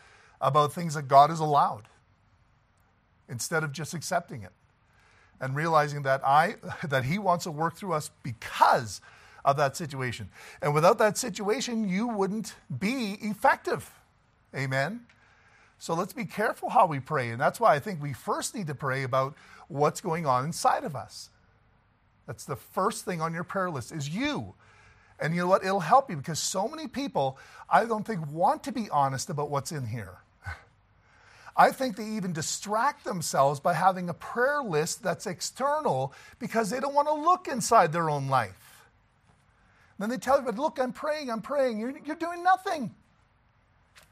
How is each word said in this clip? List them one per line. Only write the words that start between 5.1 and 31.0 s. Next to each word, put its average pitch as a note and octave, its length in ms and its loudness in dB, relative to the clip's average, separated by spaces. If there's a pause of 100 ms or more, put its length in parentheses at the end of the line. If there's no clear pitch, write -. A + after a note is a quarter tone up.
and C3 160 -4
realizing D3 480 2
that C3+ 220 0
I, D#3 300 4 (140)
<laughs> - 180 -10
that C3 180 0
he E3+ 140 -2
wants F3+ 240 0
to F#3 80 -6
work D#3+ 240 -2
through F#3+ 180 -6
us D3+ 160 -4 (140)
because C3 800 0 (440)
of C#3 120 2
that C#3 200 0
situation. C3 520 -6 (340)
And D3 100 0
without F3 240 6
that G#3+ 200 4
situation, A3+ 720 -2
you F#3+ 200 -2
wouldn't G3+ 480 -4 (240)
be G#3+ 420 -4
effective. C4+ 720 0 (640)
Amen? C#3 500 -2 (800)
So E3+ 80 -4
let's D#3 200 -2
be A#3 120 -8
careful G#3+ 460 -4
how G#3 160 6
we D3 120 -2
pray. B2+ 300 -2
And A#2 100 -6
that's E3 200 0
why G3+ 160 6
I C#3+ 40 2
think F3 220 -6
we C#3+ 100 -6
first B3 440 -4
need G#3 100 -6
to D3 80 -6
pray C3+ 300 -4
about C3+ 320 0 (320)
what's D3 340 0
going E3 240 -4
on B2+ 180 2
inside C4 400 0
of E3+ 120 -8
us. - 340 -14 (960)
That's - 180 -14
the C#3+ 120 -8
first G#3 500 -4
thing F3+ 160 -6
on E3 140 -2
your F3 80 -6
prayer F#3 260 -4
list C3+ 220 -8
is C#3+ 180 -6
you. F#3+ 460 -4 (640)
And D#3+ 160 -2
you F3 60 0
know F3+ 60 0
what? F#3+ 160 4
It'll G3 160 0
help A3+ 300 6
you F3+ 60 -6
because C#3+ 240 -6
so F#3+ 280 -2
many D#4 200 -10
people, D#3 500 -2 (320)
I F#3+ 160 4
don't G#3+ 180 -4
think, E3+ 280 -6
want F#3+ 320 0
to C#4 80 -8
be A3 180 -6
honest C3+ 400 0
about D3 220 -6
what's C#3 200 -4
in C#3+ 140 -6
here. G#2 320 -10 (260)
<laughs> - 1120 -20